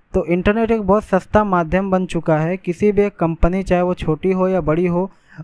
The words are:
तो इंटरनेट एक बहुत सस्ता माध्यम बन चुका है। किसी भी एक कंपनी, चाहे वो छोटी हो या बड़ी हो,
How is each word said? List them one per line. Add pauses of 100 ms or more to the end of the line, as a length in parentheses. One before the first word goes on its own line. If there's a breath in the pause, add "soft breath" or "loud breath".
(140)
तो
इंटरनेट
एक
बहुत
सस्ता
माध्यम
बन
चुका
है।
किसी
भी
एक
कंपनी,
चाहे
वो
छोटी
हो
या
बड़ी
हो, (340 loud breath)